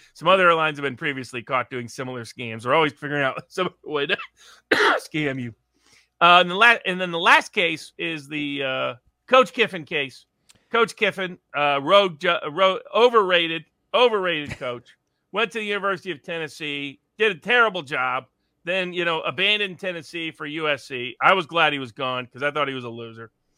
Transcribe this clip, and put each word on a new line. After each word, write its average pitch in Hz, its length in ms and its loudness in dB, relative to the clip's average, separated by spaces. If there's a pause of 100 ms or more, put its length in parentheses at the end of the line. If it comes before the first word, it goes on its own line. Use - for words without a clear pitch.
(140)
Some 151 140 -6
other 185 200 6
airlines 156 320 2
have 143 40 -8
been 131 140 -4
previously 131 460 -8
caught 127 260 -4
doing 123 180 -8
similar 127 360 -10
scams. 113 420 -12
We're 127 80 0
always 156 200 2
figuring 147 280 -6
out 131 240 -4
<laughs> - 60 -20
some 180 180 -4 (140)
way 143 240 -4
to 190 100 -2 (300)
<coughs> - 260 -6
scam 151 640 0
you. 120 140 -10 (640)
Uh, 175 220 8
and 180 100 0
the 180 40 -4
la-, 226 200 8 (100)
and 185 160 -2
then 180 80 -4
the 170 100 -4
last 247 320 4
case 170 460 -4
is 160 300 -8
the, 143 360 -6
uh, 131 300 -4 (320)
Coach 254 280 4
Kiffin 196 300 -2
case. 139 440 -6 (440)
Coach 233 240 0
Kiffin, 185 440 -2 (180)
uh, 143 240 2
rogue 180 380 4
ju-, 170 180 0 (140)
ro-, 190 280 2 (140)
overrated, 180 720 4 (280)
overrated 185 680 0
coach. 123 360 -10 (160)
<laughs> - 200 -20
Went 214 220 -2
to 226 40 -6
the 214 80 -6
University 196 460 -4
of 139 100 -10
Tennessee, 147 800 -8 (180)
did 214 140 2
a 156 80 -6
terrible 214 420 2
job. 127 440 -4 (400)
Then, 180 280 -4
you 175 100 -2
know, 165 180 -2
abandoned 190 580 -2
Tennessee 170 500 -8
for 156 160 -14
U 151 240 -4
S 139 160 -2
C. 123 340 -10
I 165 140 6
was 180 140 -2
glad 156 260 2
he 139 60 -4
was 123 120 -10
gone 127 360 -6
'cause 127 160 -14
I 147 80 -2
thought 143 160 -2
he 135 80 -6
was 123 80 -10
a 120 60 -10
loser. 113 420 -16 (260)